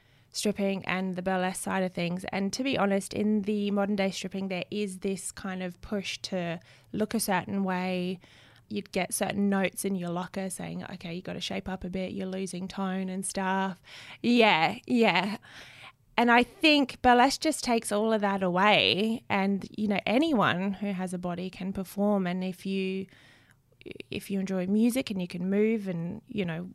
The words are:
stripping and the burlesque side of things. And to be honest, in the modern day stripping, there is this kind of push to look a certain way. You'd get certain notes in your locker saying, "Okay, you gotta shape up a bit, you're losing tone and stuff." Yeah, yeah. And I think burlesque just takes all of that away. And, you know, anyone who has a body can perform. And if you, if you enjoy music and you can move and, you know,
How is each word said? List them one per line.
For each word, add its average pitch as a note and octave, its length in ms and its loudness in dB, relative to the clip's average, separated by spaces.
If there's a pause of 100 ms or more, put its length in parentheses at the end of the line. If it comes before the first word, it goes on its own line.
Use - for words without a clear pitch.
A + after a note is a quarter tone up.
(320)
stripping G3 520 0
and F#3 320 -2
the F#3 60 -6
burlesque F#3 400 -2
side F#3+ 200 -2
of F#3 120 -2
things. F3 360 -2
And G3 220 -2
to C4 100 -4
be C4+ 140 0
honest, G3 380 0
in G#3+ 280 2
the G3+ 280 -2
modern G3+ 260 0
day G3 140 0
stripping, F#3+ 380 -6
there F3+ 220 -4
is G3+ 280 -4
this F#3+ 340 -4
kind F#3 300 -8
of F3+ 180 -8
push - 420 -6
to E3+ 380 -4 (320)
look G#3+ 220 -2
a A3 60 0
certain G3 440 0
way. F#3 560 -2 (480)
You'd G#3 240 -8
get F3+ 220 -2
certain G3+ 340 -2
notes F#3+ 380 0
in G3 80 -2
your F3 160 -4
locker F#3 400 -6
saying, F3 420 -8
"Okay, E3+ 220 -10
you F3+ 80 -10
gotta F3 180 -8
shape F#3+ 300 -6
up F#3 140 -8
a F#3 40 -8
bit, F#3 240 -6
you're F#3+ 140 -6
losing F#3 420 -6
tone F#3+ 400 -4
and F#3+ 160 -6
stuff." F#3+ 540 -2 (420)
Yeah, G#3 560 6 (100)
yeah. G#3 520 4 (800)
And A#3+ 120 6
I A#3+ 120 8
think D4 580 4
burlesque B3 400 6
just - 240 0
takes A#3 260 0
all A3 220 2
of G#3+ 80 4
that G3 220 0
away. F#3 880 4
And, G3 440 2
you G#3+ 140 -2
know, G3+ 160 2
anyone G3+ 680 2
who G3+ 180 -4
has F#3 220 -4
a F3+ 40 -6
body F3 300 -6
can F#3+ 240 -6
perform. G3 540 0
And F#3 180 -2
if F#3 220 -6
you, F#3+ 400 -2 (1040)
if - 200 -8
you G3 100 -2
enjoy F#3+ 260 -2
music A3+ 440 2
and F#3+ 100 -6
you F3+ 80 -6
can F3+ 200 -6
move G#3 400 2
and, E3+ 400 -6
you G3 160 -4
know, F3 300 -6